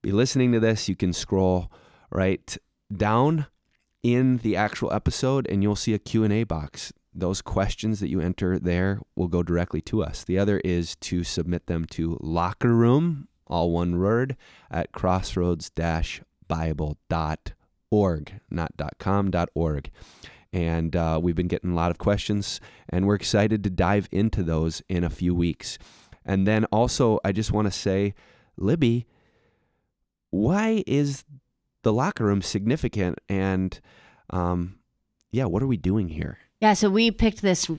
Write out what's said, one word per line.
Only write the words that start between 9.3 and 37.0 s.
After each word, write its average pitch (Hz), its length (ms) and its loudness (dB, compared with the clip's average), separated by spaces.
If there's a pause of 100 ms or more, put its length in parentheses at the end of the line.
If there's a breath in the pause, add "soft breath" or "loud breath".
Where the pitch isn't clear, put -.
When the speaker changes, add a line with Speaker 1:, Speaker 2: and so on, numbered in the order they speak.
Speaker 1:
directly 85 400 -2
to 107 220 -2
us. - 180 -8
The 90 160 -2
other 101 220 2
is 87 360 -2
to 87 280 -4
submit 85 420 -4
them 82 200 -2
to 82 340 -4
Locker 87 520 0
Room, 139 540 4 (220)
all 85 240 2
one 87 260 0
word, 120 380 0 (340 soft breath)
at - 220 -4
crossroads 90 760 0
dash 82 520 -4 (240)
bible 78 500 -2 (120)
dot 80 460 -4 (360)
org, 92 440 0 (160)
not 82 260 -6
dot 73 240 -8
com, 98 320 0
dot 87 220 0
org. 78 360 -2 (640 loud breath)
And, 82 420 0
uh, 82 260 2
we've 87 140 0
been 90 140 0
getting 90 240 -4
a - 20 0
lot 85 160 0
of 85 80 -4
questions, 101 640 -2 (280 loud breath)
and 90 180 0
we're 101 100 4
excited 104 480 2
to 101 60 0
dive 92 420 2
into 104 320 0
those 82 440 0
in 90 140 0
a 85 80 0
few 87 240 -2
weeks. 87 420 -2 (480 soft breath)
And 95 220 2
then 110 200 4
also, 113 580 2
I 101 80 0
just 104 180 -2
wanna 104 220 0
say, 98 420 -2 (420 soft breath)
Libby, 120 500 2 (1200)
why 196 560 0
is 143 380 -2 (580)
The 113 100 2
Locker 127 340 0
Room 101 160 4
significant? 104 760 -2 (100)
And, 95 520 0 (500 soft breath)
um, 90 480 -2 (540)
yeah, 127 140 0
what 95 180 0
are - 20 -2
we 131 120 0
doing 95 320 0
here? 78 280 -8 (220)
Speaker 2:
Yeah, 214 120 6
so 202 180 4
we 220 220 4